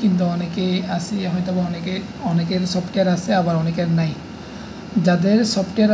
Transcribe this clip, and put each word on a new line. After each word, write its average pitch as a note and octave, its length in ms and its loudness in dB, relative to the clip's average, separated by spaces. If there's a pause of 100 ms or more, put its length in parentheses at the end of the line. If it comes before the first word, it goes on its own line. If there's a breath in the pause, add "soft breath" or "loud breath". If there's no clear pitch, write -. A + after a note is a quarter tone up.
কিন্তু F#3 240 4
অনেকে F3 560 0 (140)
আছে F#3+ 320 -4
হয়তো F3+ 260 -2
বা F3+ 120 0
অনেকে, F3 340 -4 (240)
অনেকের E3+ 440 0
software F#3 400 0
আছে, F3+ 340 0
আবার E3+ 140 2
অনেকের E3 340 0 (100)
নাই। D#3+ 120 0 (960 loud breath)
যাদের F#3+ 400 4
software G#3+ 480 2